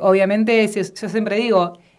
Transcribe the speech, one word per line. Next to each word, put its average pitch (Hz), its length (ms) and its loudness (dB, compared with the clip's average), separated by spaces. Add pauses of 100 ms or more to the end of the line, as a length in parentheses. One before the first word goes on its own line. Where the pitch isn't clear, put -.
obviamente, 208 640 2
si, 208 160 -6
yo - 260 -10
siempre 208 280 -4
digo, 190 420 0 (180)